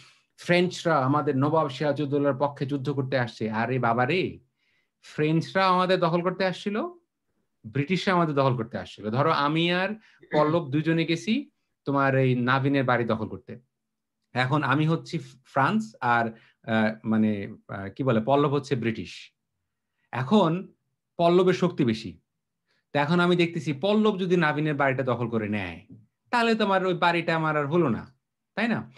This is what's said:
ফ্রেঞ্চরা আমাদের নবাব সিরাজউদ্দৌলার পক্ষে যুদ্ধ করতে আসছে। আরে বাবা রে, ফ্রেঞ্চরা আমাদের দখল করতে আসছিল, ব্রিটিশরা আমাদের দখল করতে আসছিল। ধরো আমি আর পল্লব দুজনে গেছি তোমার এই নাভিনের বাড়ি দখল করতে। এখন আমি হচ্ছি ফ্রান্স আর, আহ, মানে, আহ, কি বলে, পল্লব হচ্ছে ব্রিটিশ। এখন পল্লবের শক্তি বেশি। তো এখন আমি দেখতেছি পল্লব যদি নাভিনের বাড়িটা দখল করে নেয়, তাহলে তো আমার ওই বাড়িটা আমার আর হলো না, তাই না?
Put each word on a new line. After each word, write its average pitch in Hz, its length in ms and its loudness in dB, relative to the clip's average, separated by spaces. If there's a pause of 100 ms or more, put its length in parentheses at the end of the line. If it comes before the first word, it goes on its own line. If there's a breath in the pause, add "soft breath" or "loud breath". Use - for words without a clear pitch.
(380 loud breath)
ফ্রেঞ্চরা 175 600 0
আমাদের 139 380 0
নবাব 151 340 2
সিরাজউদ্দৌলার 143 680 0
পক্ষে 143 280 -4
যুদ্ধ 139 240 -4
করতে 135 280 -2
আসছে। 113 320 -4
আরে 120 280 -2
বাবা 120 260 0
রে, 165 180 0 (800)
ফ্রেঞ্চরা 160 640 0
আমাদের 180 340 2
দখল 170 220 0
করতে 180 220 -2
আসছিল, 190 320 -4 (880)
ব্রিটিশরা 143 460 -2
আমাদের 170 220 2
দখল 135 220 2
করতে 110 220 -6
আসছিল। 95 320 -10
ধরো 143 200 2
আমি 156 420 2
আর 185 160 0 (440 soft breath)
পল্লব 156 380 2
দুজনে 160 340 0
গেছি 190 460 -2 (340)
তোমার 139 300 2
এই 131 200 4
নাভিনের 131 500 2
বাড়ি 120 200 2
দখল 107 240 -4
করতে। - 240 -14 (840)
এখন 131 280 0
আমি 143 240 2
হচ্ছি 165 320 -2 (260)
ফ্রান্স 175 380 0 (180)
আর, 120 260 2 (380 loud breath)
আহ, 110 260 2 (140)
মানে, 110 260 2 (380)
আহ, 98 200 -10
কি - 140 -10
বলে, 120 180 2
পল্লব 139 320 2
হচ্ছে 139 240 -4
ব্রিটিশ। 110 360 -6 (1000)
এখন 160 380 2 (680)
পল্লবের 175 360 6
শক্তি - 300 0
বেশি। 107 260 -2 (840)
তো - 40 0
এখন 151 220 2
আমি 175 160 4
দেখতেছি 170 360 0
পল্লব 208 460 2
যদি 180 180 0
নাভিনের 151 380 0
বাড়িটা 135 280 0
দখল 120 260 -2
করে 110 200 -4
নেয়, 92 300 -6 (540)
তাহলে 233 220 2
তো 220 100 -2
আমার 190 220 2
ওই 180 80 0
বাড়িটা 170 420 0
আমার 156 200 0
আর 147 100 -2
হলো 160 220 2
না, 95 140 -2 (540)
তাই 226 120 -2
না? 185 100 0 (200 soft breath)